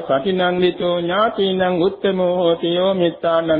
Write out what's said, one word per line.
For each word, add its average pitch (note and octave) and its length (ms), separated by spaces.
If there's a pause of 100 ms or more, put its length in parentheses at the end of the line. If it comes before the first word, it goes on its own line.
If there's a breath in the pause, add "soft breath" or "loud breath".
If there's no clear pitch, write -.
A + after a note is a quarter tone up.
පටිනන්දිතෝ F3+ 960
ඥාතිනං F#3 840
උත්තමෝ F#3+ 520
හෝති E3+ 360
යෝ F#3 240
මිත්තානං E3 640